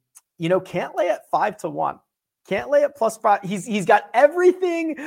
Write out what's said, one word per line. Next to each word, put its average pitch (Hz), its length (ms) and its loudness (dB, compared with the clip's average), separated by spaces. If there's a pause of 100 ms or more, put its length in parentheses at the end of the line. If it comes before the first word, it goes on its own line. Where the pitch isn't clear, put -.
(400)
you 165 100 -4
know, 185 100 2
Cantlay 254 500 -4
at - 200 -6
five 185 280 -2
to 170 120 -8
one. 147 300 -6 (500)
Cantlay 277 340 0
at 285 140 -4
plus 220 200 -2
five. 208 260 2
He's, 180 220 -6
he's 185 200 -2
got 208 280 4
everything 339 920 2